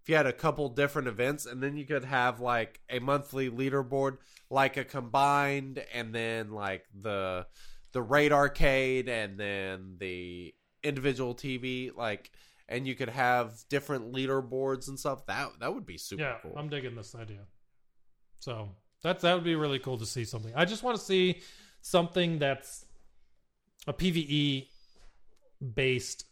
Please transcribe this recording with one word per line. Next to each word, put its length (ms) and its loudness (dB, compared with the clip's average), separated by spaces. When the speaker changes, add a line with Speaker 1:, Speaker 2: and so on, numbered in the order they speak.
Speaker 1:
If 60 -10
you 80 4
had 100 6
a 60 2
couple 380 0
different 380 0
events, 380 -2
and 160 -8
then 140 -2
you 100 -8
could 180 -2
have, 360 2
like, 400 0
a 80 0
monthly 520 0
leaderboard, 680 0
like 260 4
a 80 -2
combined, 920 2
and 220 -6
then, 360 -2
like, 420 -4
the, 540 -4
the 100 0
raid 300 6
arcade, 760 6
and 300 -4
then 600 -4
the 560 -8
individual 520 0
T 240 -4
V, 340 -4
like, 400 -4
and 180 -4
you 100 -2
could 140 -2
have 420 4
different 440 -2
leaderboards 760 0
and 100 -10
stuff. 280 -4
That, 240 -4
that 140 -2
would 120 -10
be 120 -12
super 240 -6
Speaker 2:
Yeah, 200 -4
Speaker 1:
cool. 140 -12
Speaker 2:
I'm 140 -6
digging 260 -6
this 180 -14
idea. 320 -12
So, 340 -8
that's, 200 0
that 120 8
would 100 2
be 120 2
really 220 2
cool 200 -4
to 80 -6
see 180 -4
something. 320 -8
I 80 6
just 180 0
wanna 160 2
see 440 2
something 580 2
that's 460 -2
a 60 -2
P 180 2
V 100 2
E 500 2
based 580 0